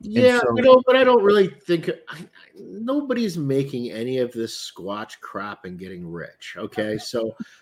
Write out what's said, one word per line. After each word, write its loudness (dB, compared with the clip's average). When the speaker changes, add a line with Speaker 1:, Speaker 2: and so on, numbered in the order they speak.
Speaker 1:
And -10
Speaker 2:
Yeah, 6
Speaker 1:
so 0
Speaker 2:
you 0
know, 8
but 6
I 6
don't 6
really 6
think, -4
I, -4
I, -16
nobody's -4
making -2
any -4
of 0
this -8
squatch -10
crap -12
and -12
getting -14
rich, -14
okay? -6
So -6